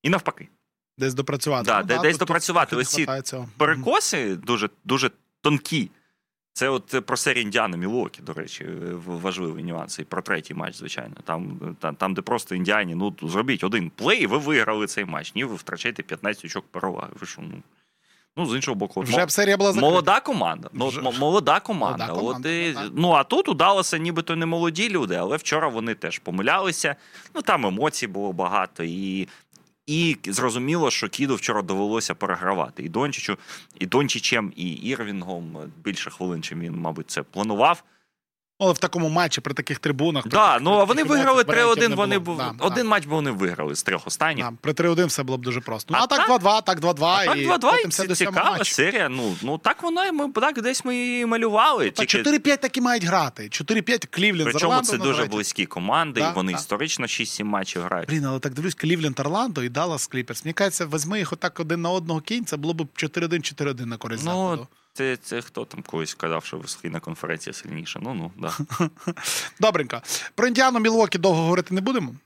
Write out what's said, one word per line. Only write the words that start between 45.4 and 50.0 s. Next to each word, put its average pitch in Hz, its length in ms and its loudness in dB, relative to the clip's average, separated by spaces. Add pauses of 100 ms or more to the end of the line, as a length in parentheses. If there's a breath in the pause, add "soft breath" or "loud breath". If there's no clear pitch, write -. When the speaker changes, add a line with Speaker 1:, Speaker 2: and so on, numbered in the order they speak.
Speaker 2:
дуже 123 180 -4
просто. 113 340 -6
Ну, 131 60 4
Speaker 1:
А 147 40 6
Speaker 2:
а - 20 2
так 277 120 2
Speaker 1:
так, 392 80 4
Speaker 2:
два 247 120 6
два, 202 220 4
так 185 200 0
два 170 120 4
два, 160 240 4
Speaker 1:
а 196 80 4
так 156 140 2
Speaker 2:
і 139 60 0
Speaker 1:
два 339 140 4
два, 262 120 4
Speaker 2:
потім 466 160 4
Speaker 1:
і 165 40 -2
Speaker 2:
все - 120 0
Speaker 1:
ці-, 185 60 -2
Speaker 2:
до 180 60 0
сьомого 185 220 2
Speaker 1:
цікава 220 220 4
Speaker 2:
матчу. - 160 0
Speaker 1:
серія, 180 340 2
ну, 120 340 -2
ну, 139 160 -2
так - 240 0
вона, 349 240 0